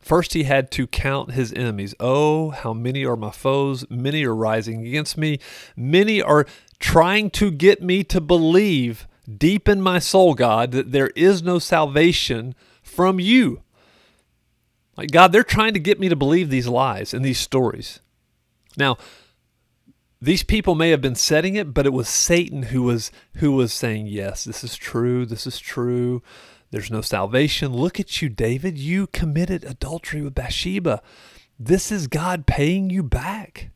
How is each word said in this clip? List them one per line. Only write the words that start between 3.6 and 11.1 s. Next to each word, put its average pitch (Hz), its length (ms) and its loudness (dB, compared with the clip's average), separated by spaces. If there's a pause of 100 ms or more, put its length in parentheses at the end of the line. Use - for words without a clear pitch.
Many 139 360 -4
are 117 100 -2
rising 110 520 -2
against 147 300 -6
me. 156 220 -2 (380)
Many 190 440 2
are 147 260 4 (340)
trying 185 500 4
to 208 200 0
get 170 320 4
me 180 220 0
to - 160 0
believe 160 880 2 (320)
deep 185 300 4
in 202 120 4
my 185 180 2
soul, 185 360 6
God, 120 380 2
that 127 180 -2
there 135 240 2